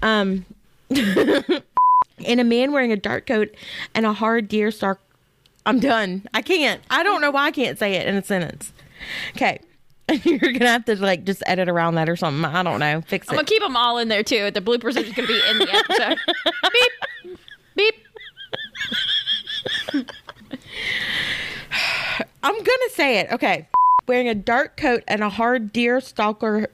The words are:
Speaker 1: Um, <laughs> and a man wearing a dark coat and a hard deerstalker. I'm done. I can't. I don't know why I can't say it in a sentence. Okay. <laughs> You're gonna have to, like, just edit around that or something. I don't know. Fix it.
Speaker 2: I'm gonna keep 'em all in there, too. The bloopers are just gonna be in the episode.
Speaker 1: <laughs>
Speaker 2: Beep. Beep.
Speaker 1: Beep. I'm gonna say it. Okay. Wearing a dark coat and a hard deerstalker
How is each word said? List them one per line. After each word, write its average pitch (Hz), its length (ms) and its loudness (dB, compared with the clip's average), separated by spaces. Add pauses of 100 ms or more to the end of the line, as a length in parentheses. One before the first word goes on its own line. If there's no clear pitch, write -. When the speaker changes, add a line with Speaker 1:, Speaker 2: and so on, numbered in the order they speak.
Speaker 1:
Um, 196 460 0 (220)
<laughs> - 220 -14
and 285 1500 2
a 247 40 4
man 240 280 2
wearing 254 200 2
a 214 40 0
dark 202 300 -4
coat 214 280 0 (400)
and 220 120 0
a 214 80 0
hard 220 340 0
deerstalker. 208 480 0 (720)
I'm 269 120 4
done. 208 540 0
I - 80 0
can't. 294 480 0
I 277 140 2
don't 370 180 2
know 294 100 2
why 277 160 2
I 311 40 2
can't 240 280 -2
say 202 180 0
it 170 100 -2
in 196 80 -2
a 196 100 -2
sentence. - 480 -4 (640)
Okay. 202 240 0 (280)
<laughs> - 340 -2
You're 269 300 2
gonna 247 180 2
have 233 160 2
to, 220 100 2
like, 190 280 0
just 190 220 -4
edit 180 220 2
around 170 280 2
that 160 120 2
or 170 80 0
something. 160 280 0
I 165 180 0
don't 156 180 0
know. 151 260 0
Fix - 200 -4
it. - 60 -8
Speaker 2:
I'm - 40 0
gonna 302 100 0
keep 427 160 4
'em 302 140 -2
all 240 220 2
in 233 100 -2
there, 214 140 2
too. 208 280 0
The 202 120 -4
bloopers 240 340 0
are 330 60 0
just 214 120 -8
gonna 254 140 -2
be 226 120 2 (100)
in - 80 2
the 381 160 2
episode. 370 440 2 (440)
Speaker 1:
<laughs> 359 100 2
Speaker 2:
Beep. 466 680 -2 (360)
Beep. 440 200 2 (2500)
Speaker 1:
Beep. 262 80 -14 (1800)
I'm 285 120 2
gonna 466 360 2
say 269 280 2
it. 175 140 -2
Okay. 196 360 0 (380)
Wearing 247 220 2
a 226 60 0
dark 233 420 0
coat 254 320 0
and 208 140 0
a 208 60 0
hard 226 440 0
deerstalker 220 1000 0